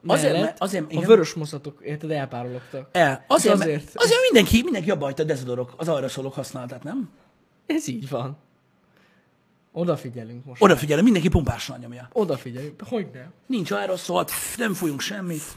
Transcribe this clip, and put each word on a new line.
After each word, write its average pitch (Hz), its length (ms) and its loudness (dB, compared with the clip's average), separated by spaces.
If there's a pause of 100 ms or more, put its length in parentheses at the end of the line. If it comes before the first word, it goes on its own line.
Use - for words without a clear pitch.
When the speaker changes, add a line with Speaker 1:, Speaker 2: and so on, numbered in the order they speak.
Speaker 1:
Azért, 151 240 2
Speaker 2:
mellett 180 140 2
Speaker 1:
mert, - 160 -6
azért, 185 220 -2
Speaker 2:
a 151 60 -10
Speaker 1:
igen. 160 180 -2
Speaker 2:
vörös 202 260 8
moszatok, 147 500 -10
érted, 151 280 -8
elpárologtak. 127 800 -8
Speaker 1:
El. 147 360 4
Azért, 220 260 6
Speaker 2:
És 196 60 4
Speaker 1:
mert, 165 120 0
Speaker 2:
azért. - 240 -6
Speaker 1:
azért 466 260 4 (100)
mindenki, 220 320 6
mindenki 208 280 -2
abba 143 140 -2
hagyta 139 180 -4
a - 20 0
dezodorok, 127 520 -4
az 160 100 -6
aeroszolok 135 460 -4
használatát, 123 500 -12
nem? 208 260 -6 (560)
Speaker 2:
Ez 311 220 -4
így 127 220 -8
van. 135 280 -6 (1300)
Odafigyelünk 123 720 -6
most. 127 160 -2
Speaker 1:
Odafigyelünk, 151 440 6
mindenki 185 240 6
pumpással 127 480 -2
nyomja. 123 360 -16
Speaker 2:
Odafigyelünk. 147 760 -4
Hogyne? 151 440 -8 (140)
Speaker 1:
Nincs 208 260 -2
aeroszol, 202 520 -2
pff, - 340 -6
nem 220 160 0
fújunk 147 280 -2
semmit, 180 420 -6 (140)